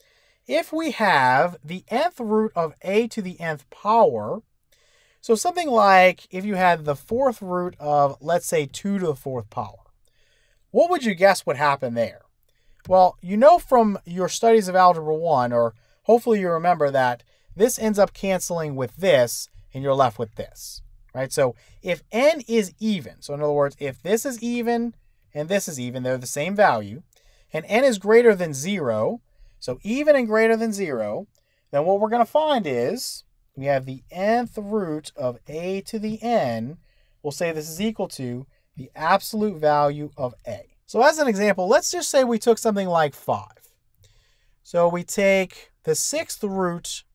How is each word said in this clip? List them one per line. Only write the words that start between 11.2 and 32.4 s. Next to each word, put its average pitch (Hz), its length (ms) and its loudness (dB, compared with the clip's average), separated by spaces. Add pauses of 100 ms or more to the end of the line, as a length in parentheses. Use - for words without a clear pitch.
would 147 100 -2
happen 135 380 0
there? 117 280 -2 (640)
Well, 185 340 4
you 185 140 -4
know 302 240 8
from 220 440 2
your 180 240 -4
studies 226 380 2
of 180 80 -4
Algebra 165 400 4
one, 147 380 0
or 117 220 2 (280)
hopefully 226 380 2
you 180 100 -2
remember 165 400 0
that 127 320 0 (320)
this 233 240 0
ends 214 200 -2
up 190 160 2
canceling 175 600 -6
with 127 220 -6
this, 151 540 2 (240)
and 135 100 -10
you're 139 100 0
left 131 240 0
with 113 180 -8
this, - 440 -14 (340)
right? 131 160 -8
So 139 240 0 (280)
if 175 280 -6
n 285 380 2
is 220 320 0
even, 202 400 -4
so 143 140 -10
in 147 80 -6
other 147 100 0
words, 143 260 0
if 139 240 -8
this 208 220 -2
is 240 180 -8
even 233 520 -2 (400)
and 151 160 -8
this 196 180 -2
is 147 100 -10
even, 123 240 -8
they're 127 160 -2
the 127 80 -14
same 175 300 -6
value, 127 460 0 (500)
and 160 160 -8
n 226 160 2
is 233 140 2
greater 220 360 6
than 175 200 -4
zero, 143 680 -2 (400)
so 165 220 -8
even 285 340 2
and 247 100 0
greater 220 300 2
than 226 160 -4
zero, 143 560 -6 (420)
then 147 140 0
what 196 160 2
we're 214 80 0
gonna 233 160 2
find 294 420 0